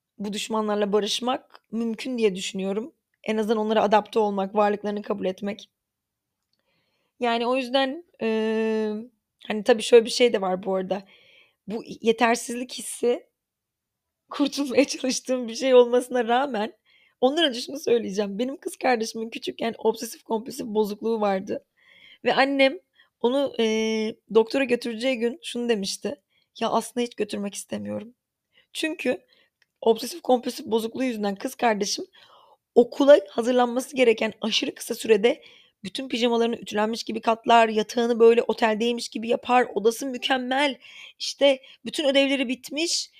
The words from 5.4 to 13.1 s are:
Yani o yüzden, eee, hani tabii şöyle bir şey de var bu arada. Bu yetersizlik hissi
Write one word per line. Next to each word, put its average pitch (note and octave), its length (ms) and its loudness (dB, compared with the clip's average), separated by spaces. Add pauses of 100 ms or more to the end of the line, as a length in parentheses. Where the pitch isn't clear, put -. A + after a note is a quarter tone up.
Yani A#3 280 0
o B3+ 80 0
yüzden, C4+ 480 -2 (180)
eee, A3 720 -2 (540)
hani G#3+ 160 -4
tabii A3 180 4
şöyle A3+ 240 6
bir B3 40 -8
şey A#3+ 240 2
de G#3+ 80 0
var F#3 220 -2
bu F#3+ 120 -2
arada. F#3+ 280 -4 (640)
Bu G3+ 160 -8 (180)
yetersizlik A#3 720 0
hissi - 540 -4 (1000)